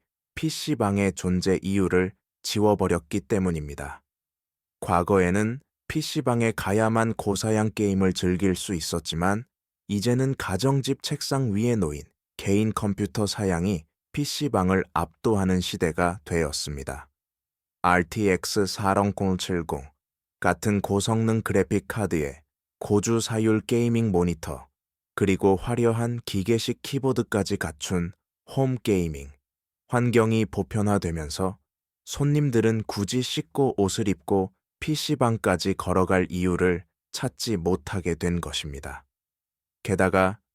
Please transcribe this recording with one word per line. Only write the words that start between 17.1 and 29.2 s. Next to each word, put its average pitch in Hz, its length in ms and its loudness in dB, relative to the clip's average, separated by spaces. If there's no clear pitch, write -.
알티엑스 90 840 2
사롱공칠공 92 1200 0
같은 95 440 0
고성능 110 580 0
그래픽 98 480 0
카드에 78 540 -4
고주 110 420 2
사율 110 420 0
게이밍 117 500 0
모니터, 87 560 -2
그리고 98 420 4
화려한 117 720 0
기계식 113 560 -2
키보드까지 117 760 -2
갖춘 87 560 -4
홈 131 280 0
게이밍 80 480 -2